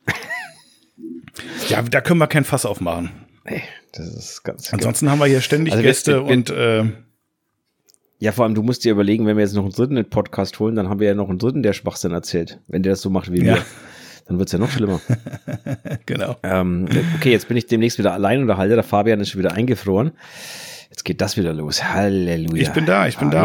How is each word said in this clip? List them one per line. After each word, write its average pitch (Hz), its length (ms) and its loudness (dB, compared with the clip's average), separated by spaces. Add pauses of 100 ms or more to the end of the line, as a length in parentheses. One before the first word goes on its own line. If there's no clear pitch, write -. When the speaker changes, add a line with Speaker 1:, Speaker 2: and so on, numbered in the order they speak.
Speaker 1:
<laughs> - 20 -6 (1600)
Speaker 2:
Ja, 110 120 0
da 120 200 0
können 170 180 2
wir 151 80 4
kein 147 180 2
Fass 131 200 -2
aufmachen. 87 440 -4 (340)
Speaker 1:
Nee, - 180 -8 (320)
das 82 140 -12
ist - 360 -16
ganz - 300 -10
Speaker 2:
Ansonsten 117 380 0
haben 143 80 2
wir 147 60 4
hier 135 160 4
ständig 151 320 0
Speaker 1:
Also 113 100 4
wir, 110 60 6
Speaker 2:
Gäste 127 240 2
Speaker 1:
wir, 135 120 0
wir 143 60 2
Speaker 2:
und, 123 200 4
äh 113 320 2 (1400)
Speaker 1:
Ja, 107 120 0
vor 117 140 2
allem, 110 100 2
du 107 80 0
musst 120 220 0
dir 113 80 6
überlegen, 104 320 4
wenn 107 100 4
wir 107 80 4
jetzt 98 120 0
noch 101 80 2
einen 98 100 -2
dritten 131 240 0
in 113 60 0
den - 60 -8
Podcast - 500 -4
holen, 113 160 0
dann 101 120 0
haben 98 140 -2
wir 107 80 4
ja 98 60 2
noch 101 140 -4
einen 92 100 -2
dritten, 127 240 0
der 104 100 2
Schwachsinn - 400 -4
erzählt. 85 540 -4
Wenn 92 160 -2
der 95 100 4
das 95 80 -4
so 101 80 -2
macht 90 240 -2
wie 90 100 2
Speaker 2:
Ja. 90 120 6
Speaker 1:
wir, - 100 0 (640)
dann 87 120 -2
wird's 95 140 -2
ja 85 60 0
noch 127 120 0
schlimmer. 104 340 0
Speaker 2:
<laughs> - 1000 -8
Genau. 123 380 -4
Speaker 1:
Ähm, 90 440 0 (300)
okay, 135 140 4
jetzt 110 180 4
bin 120 80 0
ich 113 80 -2
demnächst 113 320 2
wieder 101 160 2
allein 101 280 2
und 131 60 0
der 101 100 2
Halter, 98 180 4
der 110 80 4
Fabian, 104 360 2
ist 101 120 -4
schon 98 80 -8
wieder 90 140 0
eingefroren. 113 580 0 (800)
Jetzt - 120 -16
geht 85 160 -6
das 95 160 -2
wieder 87 160 0
los. 78 320 -4
Halleluja. 90 800 0
Speaker 2:
Ich 151 80 0
bin 156 160 0
da, 180 220 4
ich - 100 -4
bin 143 140 0
da, 160 140 2